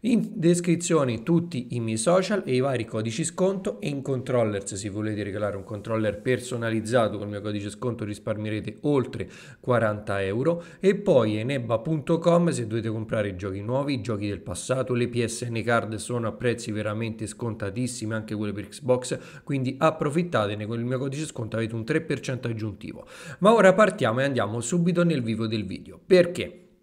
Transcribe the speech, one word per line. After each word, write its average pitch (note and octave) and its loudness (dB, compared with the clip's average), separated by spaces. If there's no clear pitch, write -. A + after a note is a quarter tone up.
In A3+ 2
descrizione D#3+ 2
tutti E3+ 0
i A#2+ -2
miei A2+ 0
social F#3 2
e C3+ 0
i B2 4
vari B2 0
codici A2+ -4
sconto F#3+ -2
e D#3 -4
in C#3 -4
controllers, A#2 0
se G2+ -6
volete G#2+ -2
regalare G2+ -4
un F#2+ -10
controller G#2+ -2
personalizzato A#2 0
col G#2 -6
mio G#2 -6
codice G#2 -4
sconto A#2 -4
risparmierete G#2+ -6
oltre B2 0
quaranta G#2+ 0
euro, C3 0
e G3 4
poi C3 4
eneba A#2 -2
punto D#3+ 0
com E3+ 4
se A#2+ -2
dovete A2+ -2
comprare G#2+ -2
giochi G2 -6
nuovi, C3 -2
giochi G#2 -2
del G2+ -4
passato. B2+ -2
Le A#2+ 2
P A#2+ 0
S A#2 -4
N A2+ -2
card A2 2
sono A#2 -4
a G#2 -4
prezzi A#2 -2
veramente G#2+ -4
scontatissimi, A2 -4
anche A2 -4
quelle G#2 -2
per G2+ -8
Xbox, - -2
quindi C3+ -2
approfittatene, C#3+ 0
con A#2 -4
il A#2 -4
mio B2+ -2
codice C#3 -4
sconto A2 -8
avete A2+ -2
un A2+ -4
tre D3+ 0
per D3+ -4
cento B2 -6
aggiuntivo. G#2+ -6
Ma G3 8
ora F#3+ 8
partiamo F3 4
e C3+ 2
andiamo A#2 0
subito F3 2
nel D#3 2
vivo A2+ 0
del G#2+ -2
video. - -10
Perché? - 4